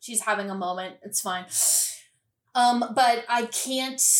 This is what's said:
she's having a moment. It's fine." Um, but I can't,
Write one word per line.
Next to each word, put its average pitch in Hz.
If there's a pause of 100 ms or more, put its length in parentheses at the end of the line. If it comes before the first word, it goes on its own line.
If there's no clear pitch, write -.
she's 220
having 202
a 190
moment. 185
It's -
fine." 180 (1080)
Um, 240
but 233
I 240
can't, 262 (200)